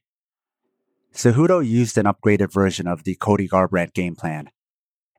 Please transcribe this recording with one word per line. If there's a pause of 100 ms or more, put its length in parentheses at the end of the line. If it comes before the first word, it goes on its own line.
(1120)
Cejudo
used
an
upgraded
version
of
the
Cody
Garbrandt
game
plan. (680)